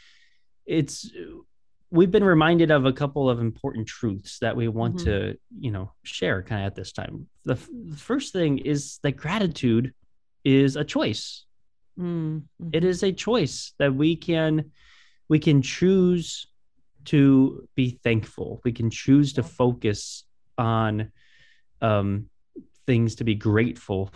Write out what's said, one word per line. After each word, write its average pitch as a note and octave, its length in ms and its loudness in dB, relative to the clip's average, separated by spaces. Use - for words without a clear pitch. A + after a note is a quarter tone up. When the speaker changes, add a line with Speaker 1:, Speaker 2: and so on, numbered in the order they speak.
Speaker 1:
it's, - 440 -4
we've F3+ 220 4
been G#3 120 4
reminded E3 480 6
of C#3 140 4
a C3+ 80 4
couple C#3 360 -2
of A#2+ 100 0
important A2 480 -4
truths - 520 -8
that A2+ 160 -2
we A#2 120 -2
want A2+ 300 -2
Speaker 2:
Mm-hmm. F3 80 -8
Speaker 1:
to, G2 320 -2
you C3 120 -6
know, F#2+ 200 -8
share B2+ 380 -4
kinda G2+ 220 -6
at G2 120 -6
this G2 160 -14
time. - 360 -12
The C3 80 -2
f-, - 180 -8
the F#3+ 260 -14
first - 360 -6
thing D#3+ 260 0
is C#3+ 440 -6
that C#3+ 140 -2
gratitude C#3 760 0
is C3+ 300 4
a D3 80 -4
choice. - 600 -4
Speaker 2:
Mm, D#3+ 440 -4
Speaker 1:
It F3+ 40 -14
Speaker 2:
mm-hmm. F3 80 2
Speaker 1:
is F3+ 160 0
a G3 80 0
choice F#3+ 680 -4
that C#3 140 2
we D3+ 220 2
can, D#3 560 -2
we D#3 100 4
can D3+ 220 4
choose F3+ 880 0
to C3+ 680 4
be B2+ 280 -2
thankful. G#2 600 -2
We B2 80 0
can A2+ 180 -2
choose C#3 440 4
to C3 80 -2
Speaker 2:
Yeah. - 60 -4
Speaker 1:
focus - 760 -2
on, A2+ 540 0
um, G2+ 460 0
things A#2 280 2
to - 80 -8
be A2+ 120 0
grateful G#2+ 800 -2